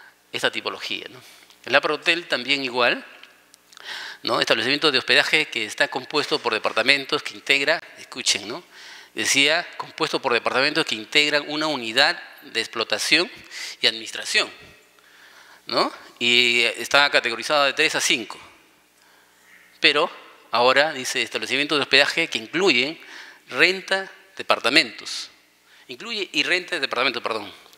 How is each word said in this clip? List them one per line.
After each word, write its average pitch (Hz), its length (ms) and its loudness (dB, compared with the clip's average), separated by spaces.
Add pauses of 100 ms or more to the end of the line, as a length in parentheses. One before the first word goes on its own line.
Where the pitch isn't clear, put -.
(320)
esta 123 200 -2
tipología, 101 560 -8
¿no? 127 100 -20 (460)
El 120 100 0
Upper 156 180 2
Hotel 165 360 0
también 135 340 -2
igual, 123 400 0 (1200)
¿no? 123 160 0
Establecimiento 143 540 2
de 131 60 2
hospedaje 143 480 4
que 113 180 -6
está 139 240 -2
compuesto 143 500 -2
por 117 140 -2
departamentos 131 680 0
que - 100 -10
integra, 143 480 0 (160)
escuchen, - 500 -4
¿no? 143 160 -8 (520)
Decía, 143 520 2 (120)
compuesto 147 420 -4
por 123 140 0
departamentos 131 500 0
que - 100 -4
integran 147 540 0
una 151 180 -4
unidad 139 540 0 (220)
de 127 180 -6
explotación 113 680 0 (500)
y 123 60 2
administración, 113 640 -2 (1120)
¿no? 170 260 -2 (280)
Y 120 460 4 (120)
está 139 340 4
categorizado 139 540 2
de 135 80 2
tres 156 220 2
a 143 80 0
cinco. 120 360 -2 (1400)
Pero 156 300 4 (400)
ahora 131 420 4
dice, 127 300 -4
establecimientos 123 560 -2
de 135 40 0
hospedaje 139 460 2
que - 80 -6
incluyen 143 640 0 (480)
renta 185 640 0 (240)
departamentos. 117 920 0 (580)
Incluye 196 440 -8
y 151 100 2
renta 175 360 -2
departamentos, 123 440 0
perdón, 104 280 -4 (280)